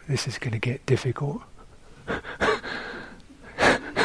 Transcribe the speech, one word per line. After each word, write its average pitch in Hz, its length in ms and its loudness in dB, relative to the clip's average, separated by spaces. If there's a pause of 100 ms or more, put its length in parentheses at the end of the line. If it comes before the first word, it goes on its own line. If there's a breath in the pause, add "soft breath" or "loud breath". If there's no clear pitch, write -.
this 139 200 0
is 120 100 -6
gonna 113 200 -2
get - 280 -2
difficult. 139 560 2 (640 loud breath)
<laughs> - 60 -2 (1900 loud breath)